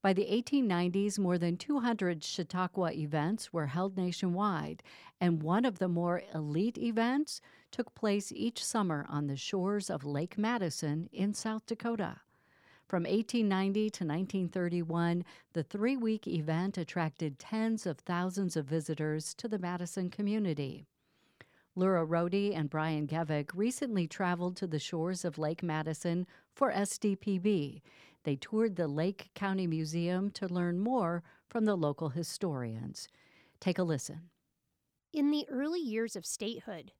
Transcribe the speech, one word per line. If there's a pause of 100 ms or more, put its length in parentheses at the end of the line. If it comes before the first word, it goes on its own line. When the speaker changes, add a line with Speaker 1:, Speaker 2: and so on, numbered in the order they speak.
Speaker 1:
By
the
eighteen
nineties,
more
than
two
hundred
Chautauqua
events
were
held
nationwide, (360)
and
one
of
the
more (100)
elite
events (300)
took
place
each
summer
on
the
shores
of
Lake
Madison
in
South
Dakota. (720)
From
eighteen
ninety
to
nineteen
thirty-one, (300)
the
three-week
event
attracted
tens
of
thousands
of
visitors
to
the
Madison
community. (920)
Lura
Rohde
and
Brian
Gevick
recently
traveled
to
the
shores
of
Lake
Madison (280)
for
S
D
P
B. (420)
They
toured
the
Lake
County
Museum
to
learn
more (260)
from
the
local
historians. (520)
Take
a
listen. (840)
Speaker 2:
In
the
early
years
of
statehood